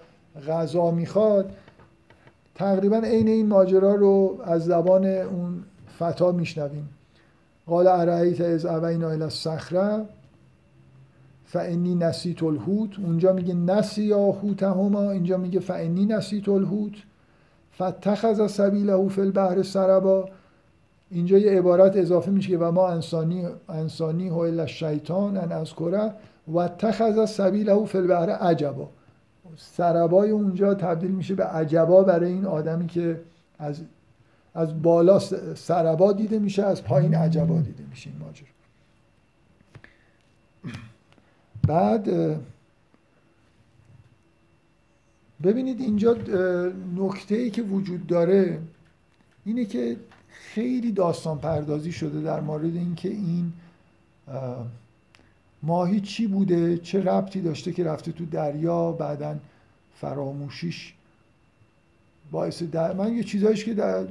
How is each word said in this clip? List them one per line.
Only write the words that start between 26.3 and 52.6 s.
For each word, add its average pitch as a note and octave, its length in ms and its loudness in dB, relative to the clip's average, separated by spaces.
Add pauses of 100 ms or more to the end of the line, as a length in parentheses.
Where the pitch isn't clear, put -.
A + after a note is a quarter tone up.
واتخذ G#3 840 0
سبیله G3+ 560 2
فی F#3+ 120 -4
البحر F3+ 320 2
عجبا». D3+ 600 -2 (680)
سربای F3 720 2
اونجا G3 440 2
تبدیل F3+ 380 -2
می‌شه F#3+ 240 -4
به - 80 -2
عجبا E3 600 4
برای F3 280 4
این F#3+ 140 -2
آدمی E3 420 -4
که E3+ 340 -4 (380)
از، D3+ 220 -8 (720)
از D#3+ 280 -2
بالا E3+ 380 6
س-، F3 360 -6
سربا E3 580 2
دیده G#3+ 260 0
می‌شه، G3+ 240 0
از G3 200 0
پایین D#3 320 2
عجبا E3 400 2
دیده - 340 -4
می‌شه - 200 -18
این C#2 100 -16
ماجرا. - 280 -18 (3250)
بعد، G3+ 420 0
اه، E3 260 0 (3000)
ببینید B3+ 380 0
اینجا، G#3+ 300 2
اه، F#3 600 -2 (260)
نکته‌ای G3 520 -4
که A#3 120 -4
وجود F#3+ 460 -6
داره F3 520 2 (840)
اینه A#3 200 -4
که A#3 320 -6 (320)
خیلی A#3+ 600 -4
داستان E3+ 460 -2
پردازی D3+ 540 -4
شده D3+ 300 -6
در D#3 180 -4
مورد D#3 360 -4